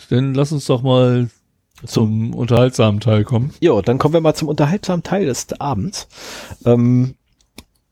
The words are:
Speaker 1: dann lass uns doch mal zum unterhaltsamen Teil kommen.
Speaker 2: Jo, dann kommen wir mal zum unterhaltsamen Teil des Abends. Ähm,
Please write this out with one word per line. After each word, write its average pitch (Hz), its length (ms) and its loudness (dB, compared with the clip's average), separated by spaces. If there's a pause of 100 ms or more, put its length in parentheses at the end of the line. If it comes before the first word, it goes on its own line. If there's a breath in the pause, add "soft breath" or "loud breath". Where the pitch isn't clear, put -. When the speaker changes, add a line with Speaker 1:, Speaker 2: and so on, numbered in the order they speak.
(100)
Speaker 1:
dann 131 240 0
lass 143 180 0
uns 143 140 -6
doch 127 160 0
mal 127 460 2 (560)
zum 110 500 -2
unterhaltsamen 117 680 2
Teil 107 240 2
kommen. 123 360 -2
Speaker 2:
Jo, 131 220 2
dann 135 160 0
kommen 147 160 0
wir 170 60 4
mal 156 140 2
zum - 140 -4
unterhaltsamen 160 540 -2
Teil 190 240 -2
des - 340 -8
Abends. 185 480 -6 (560 loud breath)
Ähm, 123 500 2 (760)